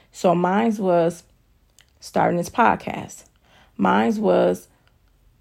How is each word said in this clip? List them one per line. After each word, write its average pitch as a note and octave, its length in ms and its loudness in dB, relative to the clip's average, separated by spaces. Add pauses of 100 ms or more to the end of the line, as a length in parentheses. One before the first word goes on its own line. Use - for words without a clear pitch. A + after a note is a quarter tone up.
(100)
So F3 240 0
mine's G#3 460 0
was F3 420 0 (800)
starting E3+ 360 -2
this F3 140 -6
podcast. - 760 -2 (500)
Mine's G#3 420 0
was F3+ 480 0 (760)